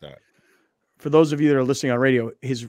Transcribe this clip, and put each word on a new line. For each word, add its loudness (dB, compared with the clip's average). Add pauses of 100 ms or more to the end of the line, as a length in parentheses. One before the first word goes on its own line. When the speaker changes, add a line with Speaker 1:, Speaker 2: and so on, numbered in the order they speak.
Speaker 1:
that. -20 (800)
Speaker 2:
For -10
those 4
of -4
you 2
that 2
are 0
listening -2
on 0
radio, 0 (100)
his, -8